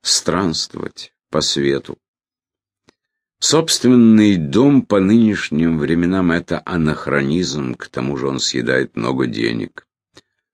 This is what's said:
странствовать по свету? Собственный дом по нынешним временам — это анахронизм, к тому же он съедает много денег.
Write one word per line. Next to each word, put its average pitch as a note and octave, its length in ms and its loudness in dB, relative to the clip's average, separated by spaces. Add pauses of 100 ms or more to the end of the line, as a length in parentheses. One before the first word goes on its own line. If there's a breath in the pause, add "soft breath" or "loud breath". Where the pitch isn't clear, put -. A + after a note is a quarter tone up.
странствовать - 1120 -4 (160)
по D2+ 120 -2
свету? C#2 580 -4 (1400)
Собственный A#2 960 4
дом G#2+ 460 2
по G2+ 180 0
нынешним F#2+ 800 2
временам — F2 560 0
это E2+ 320 -4
анахронизм, D2 1080 -4
к - 120 -16
тому C2 300 -6
же C2 100 -6
он C2+ 120 -4
съедает C2 560 -4
много B1+ 320 -2
денег. A1+ 580 -6 (680 soft breath)